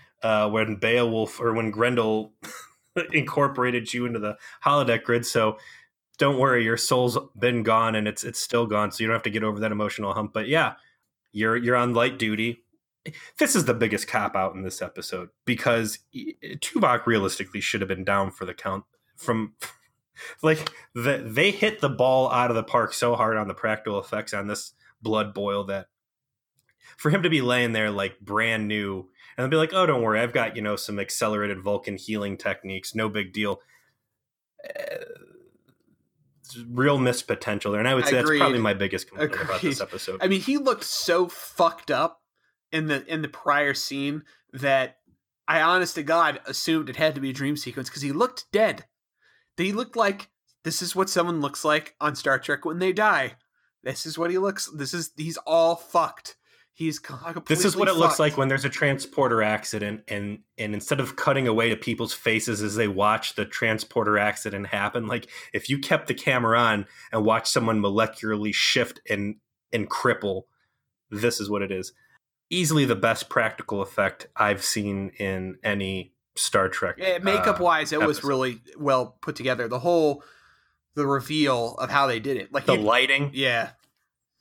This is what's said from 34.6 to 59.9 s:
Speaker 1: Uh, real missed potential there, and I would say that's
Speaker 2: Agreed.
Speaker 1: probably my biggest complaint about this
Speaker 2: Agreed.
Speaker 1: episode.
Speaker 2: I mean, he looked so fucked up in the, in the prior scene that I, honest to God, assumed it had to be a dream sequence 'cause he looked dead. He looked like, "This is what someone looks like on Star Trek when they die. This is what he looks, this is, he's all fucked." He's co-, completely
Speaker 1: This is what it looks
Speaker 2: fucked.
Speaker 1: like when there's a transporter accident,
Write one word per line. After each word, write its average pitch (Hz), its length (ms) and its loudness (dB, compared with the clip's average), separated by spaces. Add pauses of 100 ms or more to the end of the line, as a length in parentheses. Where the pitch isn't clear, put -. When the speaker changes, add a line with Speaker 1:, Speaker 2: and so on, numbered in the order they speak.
Speaker 1:
Uh, - 280 -10 (1700)
real 135 300 4
missed 123 280 2
potential 104 460 -2
there, 104 80 0
and 117 80 2
I 135 60 2
would 131 120 2
say 143 60 4
that's 127 120 4
Speaker 2:
Agreed. 151 160 2
Speaker 1:
probably 135 180 4
my 107 160 2
biggest 95 340 -4
complaint 147 260 -4
about - 260 -4
this 143 200 -2
Speaker 2:
Agreed. - 20 -4
Speaker 1:
episode. - 400 -6
Speaker 2:
I 190 60 2
mean, 190 120 2
he 269 180 0
looked 262 260 0
so 175 440 0
fucked - 600 -2
up 147 320 0 (500)
in 160 140 -2
the, 143 260 -2
in 156 100 -2
the 151 60 -6
prior 143 460 0
scene 139 480 -6 (300)
that 135 440 0 (500)
I, 156 160 2
honest 175 340 2
to 165 60 -4
God, 160 440 2
assumed 156 420 -2
it 127 80 -12
had 156 180 2
to 139 60 -6
be 135 100 -2
a 131 40 -6
dream 143 220 -2
sequence 127 340 -8
'cause 139 120 -10
he 143 100 -2
looked 233 400 -2
dead. 208 340 2 (720)
He 190 160 0
looked 226 240 -6
like, 202 340 0 (340)
"This 160 180 -4
is 175 140 -6
what 190 140 2
someone 170 300 0
looks 143 240 -4
like 151 360 0
on 147 160 0
Star 135 220 2
Trek 139 260 -4
when 165 140 -4
they 185 140 2
die. 180 440 2 (460)
This 131 240 -8
is 156 120 -8
what 170 120 0
he 185 80 0
looks, 196 360 -2
this 143 200 -6
is, 170 220 -6
he's 156 220 -6
all 165 380 4
fucked." - 600 -2 (380)
He's 160 260 -4
co-, - 160 -14
completely 165 400 -2
Speaker 1:
This 175 80 2
is 196 120 2
what 190 120 4
it 190 60 4
looks 165 180 6
Speaker 2:
fucked. - 80 0
Speaker 1:
like 151 160 2
when 135 100 2
there's 135 180 0
a 139 40 -2
transporter 135 760 2
accident, 107 640 -2